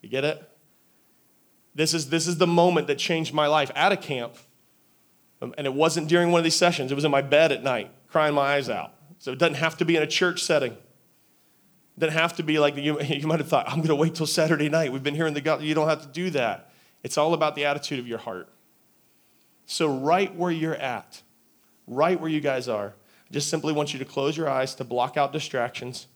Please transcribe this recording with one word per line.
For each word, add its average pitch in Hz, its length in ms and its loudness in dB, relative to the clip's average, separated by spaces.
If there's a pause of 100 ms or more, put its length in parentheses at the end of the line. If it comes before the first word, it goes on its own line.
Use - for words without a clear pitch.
You 107 80 -20
get 131 160 -2
it? 151 180 -4 (1300)
This 156 180 0
is, 151 160 -2
this 160 180 0
is 170 120 -2
the 180 80 4
moment 170 400 4
that 143 100 0
changed 160 380 -2
my 151 120 2
life 147 280 2
at 180 180 2
a 190 40 0
camp. 123 400 -8 (1040)
Um, 123 160 -10
and 143 80 -6
it 131 80 -4
wasn't 156 340 2
during 175 240 4
one 170 60 6
of 165 60 2
these 165 120 2
sessions. 170 340 2
It 143 40 0
was 143 100 -2
in 151 60 4
my 139 100 4
bed 147 320 4
at 120 100 -4
night, 123 280 -2 (180)
crying 151 260 2
my 143 200 2
eyes 131 160 -2
out. 85 240 -6 (240)
So 127 140 -8
it 131 60 -8
doesn't 160 180 4
have 160 200 0
to 175 80 0
be 165 120 2
in 156 60 4
a 147 40 0
church 175 360 0
setting. 131 300 0
It - 1300 -20
doesn't 156 160 0
have 165 200 2
to 175 60 -4
be 151 160 0
like, 143 180 4
you, 143 240 -2
<laughs> - 20 -4
you 147 240 -4
might 160 120 2
have 147 100 -4
thought, 131 200 2
"I'm 139 140 -2
gonna 160 120 2
wait 160 200 2
till 160 120 -4
Saturday 156 440 2
night. 156 200 0
We've 135 120 -6
been 147 120 -2
hearing 156 200 0
the 147 80 -6
gospel." 151 240 -2
You 151 80 0
don't 156 140 2
have 151 120 0
to 151 80 -20
do 175 220 -4
that. 117 420 -2 (300)
It's - 160 -4
all 156 160 4
about 151 200 0
the 143 120 -2
attitude 143 320 -2
of 123 100 -10
your 113 100 -6
heart. 92 300 -10 (1160)
So 151 320 0
right 185 360 2
where 175 160 -2
you're 160 240 -2
at, 123 460 -8 (680)
right 160 320 2
where 160 120 -4
you 151 100 0
guys 131 260 -2
are, 104 280 -4 (340)
I - 40 -18
just 143 180 -2
simply 156 240 -2
want 147 180 -2
you 139 60 -8
to 131 80 -6
close 147 320 -2
your 160 100 -2
eyes, 131 280 -2
to 131 80 -10
block 123 340 -2
out 139 160 0
distractions. 127 800 -6